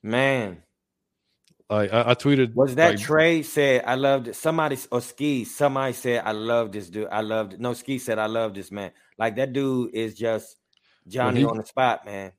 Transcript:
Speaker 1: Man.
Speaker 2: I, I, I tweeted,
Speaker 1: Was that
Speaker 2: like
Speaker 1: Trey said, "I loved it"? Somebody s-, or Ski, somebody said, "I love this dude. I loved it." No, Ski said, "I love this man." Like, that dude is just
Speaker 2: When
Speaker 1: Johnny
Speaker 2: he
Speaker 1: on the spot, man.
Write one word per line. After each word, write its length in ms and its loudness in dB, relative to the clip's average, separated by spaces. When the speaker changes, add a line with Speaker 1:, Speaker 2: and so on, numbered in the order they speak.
Speaker 1:
Man. 600 0
Speaker 2:
I, 180 0
I, 240 2
I 20 8
tweeted, 400 2
Speaker 1:
Was 220 2
that 160 6
Speaker 2:
like 80 -2
Speaker 1:
Trey 420 4
said, 460 2
"I 80 2
loved 320 2
it"? 80 -10
Somebody 400 0
s-, 160 -12
or 100 0
Ski, 440 -2
somebody 480 0
said, 300 -2
"I 80 -2
love 400 0
this 200 -10
dude. 200 -6
I 100 -2
loved 320 -4
it." 60 -18
No, 140 -2
Ski 240 -6
said, 220 -4
"I 80 0
love 260 -2
this 180 -14
man." 200 -8
Like, 200 -2
that 140 -2
dude 440 -2
is 180 -4
just 440 -4
Speaker 2:
When 60 -20
Speaker 1:
Johnny 280 0
Speaker 2:
he 60 4
Speaker 1:
on 120 -2
the 80 -8
spot, 400 0
man. 340 -10